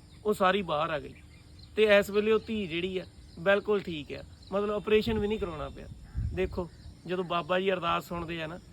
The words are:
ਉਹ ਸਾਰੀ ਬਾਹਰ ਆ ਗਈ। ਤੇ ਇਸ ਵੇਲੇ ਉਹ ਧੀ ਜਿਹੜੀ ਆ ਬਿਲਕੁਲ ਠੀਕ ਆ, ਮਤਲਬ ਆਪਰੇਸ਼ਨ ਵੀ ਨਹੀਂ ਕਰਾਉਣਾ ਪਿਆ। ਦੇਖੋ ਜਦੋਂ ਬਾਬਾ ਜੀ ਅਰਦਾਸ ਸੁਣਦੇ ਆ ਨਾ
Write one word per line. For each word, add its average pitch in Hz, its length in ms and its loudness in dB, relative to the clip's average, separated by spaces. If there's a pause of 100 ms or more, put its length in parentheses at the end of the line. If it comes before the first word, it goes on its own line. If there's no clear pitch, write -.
(240)
ਉਹ 214 100 2
ਸਾਰੀ 196 280 2
ਬਾਹਰ 160 280 -2
ਆ 151 80 -2
ਗਈ। - 160 -12 (640)
ਤੇ 214 60 4
ਇਸ 202 280 6
ਵੇਲੇ 208 220 4
ਉਹ 220 140 6
ਧੀ 214 200 -4
ਜਿਹੜੀ 175 320 -2
ਆ 175 60 -8 (340)
ਬਿਲਕੁਲ 196 420 2
ਠੀਕ 151 320 -8
ਆ, 139 100 -10 (300)
ਮਤਲਬ 208 180 0
ਆਪਰੇਸ਼ਨ 214 480 2
ਵੀ 202 100 0
ਨਹੀਂ 214 100 0
ਕਰਾਉਣਾ 156 300 -6
ਪਿਆ। - 180 -14 (480)
ਦੇਖੋ 180 360 -2 (360)
ਜਦੋਂ 180 180 -2
ਬਾਬਾ 170 360 0
ਜੀ 190 120 2
ਅਰਦਾਸ 170 360 0
ਸੁਣਦੇ 170 340 -6
ਆ 156 40 -6
ਨਾ 170 120 -10 (140)